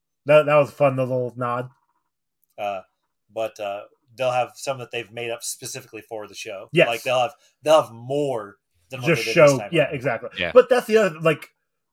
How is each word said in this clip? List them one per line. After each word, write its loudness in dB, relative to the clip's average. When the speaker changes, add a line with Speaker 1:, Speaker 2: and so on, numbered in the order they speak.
Speaker 1:
That, 6
that 4
was 4
a -16
fun 2
little -2
nod. -6
Speaker 2:
Uh, -6
but, -6
uh, -8
they'll -2
have -2
some -8
that -14
they've -10
made -10
up -8
specifically -14
for -14
the -20
show. -14
Speaker 1:
Yes. 0
Speaker 2:
Like, -6
they'll -2
have, -6
they'll 4
have -10
more -6
than -12
what -4
Speaker 1:
Just 2
Speaker 2:
they -4
did 6
this 10
Speaker 1:
show, 2
Speaker 2:
time -8
Speaker 1:
yeah, 2
Speaker 2:
around. -6
Speaker 1:
exactly. -6
Speaker 3:
Yeah. -2
Speaker 1:
But 8
that's 2
the 2
other, 0
like, 0